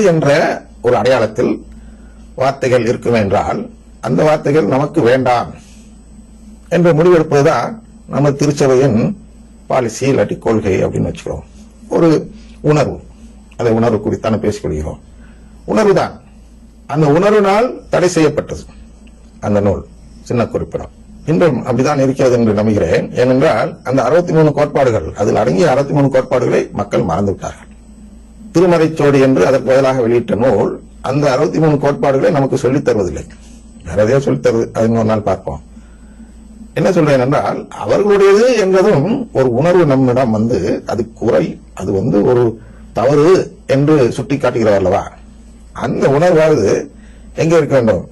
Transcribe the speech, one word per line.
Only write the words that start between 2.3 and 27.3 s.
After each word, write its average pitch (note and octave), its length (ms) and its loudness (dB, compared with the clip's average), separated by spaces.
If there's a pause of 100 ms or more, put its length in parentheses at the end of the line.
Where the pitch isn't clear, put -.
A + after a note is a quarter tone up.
வார்த்தைகள் B2+ 520 0
இருக்குமே A#2 320 0
என்றால் G2+ 400 -2 (420)
அந்த D3+ 220 -2
வார்த்தைகள் D3+ 500 0
நமக்கு D3 300 -2
வேண்டாம் A#2+ 460 0 (1200)
என்று E3+ 240 4
முடிவெடுப்பதுதான் D3+ 760 2 (380)
நம்ம C#3+ 260 0
திருச்சபையின் C3+ 680 2 (680)
பாலிசி, B2 400 -4
இல்லாட்டி A#2 320 0
கொள்கை G#2+ 400 -2
அப்படின்னு - 320 -2
வச்சுக்கிறோம். - 360 -10 (440)
ஒரு - 180 2 (560)
உணர்வு, D3 340 0 (580)
அதை A#2 180 -2
உணர்வு A2+ 260 0
குறித்தான G#2 400 -4
பேசிக்கொள்கிறோம். D#2 600 -6 (680)
உணர்வு G#3 280 2
தான், C3+ 200 -4 (760)
அந்த D3 200 0
உணர்வினால் G3+ 580 2 (220)
தடை F3 200 0
செய்யப்பட்டது - 560 -2 (760)
அந்த G#2 200 -2
நூல், G2+ 220 -2 (420)
சின்ன A#2+ 200 -2
குறிப்பிடம். - 460 -8 (340)
இன்றும் D#3+ 360 2
அப்படிதான் C3+ 420 0
இருக்கிறது B2+ 340 2
என்று A2+ 160 2
நம்புகிறேன். G#2 600 0
ஏனென்றால் C3 580 0 (120)
அந்த C3 180 -2
அறுபத்தி E3 320 0
மூணு D#3 180 4
கோட்பாடுகள், C#3+ 640 0
அதில் - 260 0
அடங்கிய F3+ 300 2
அறுபத்தி C#3+ 240 0
மூணு C#3 160 2
கோட்பாடுகளை B2 500 0 (120)
மக்கள் - 360 -4
மறந்து G2+ 240 -2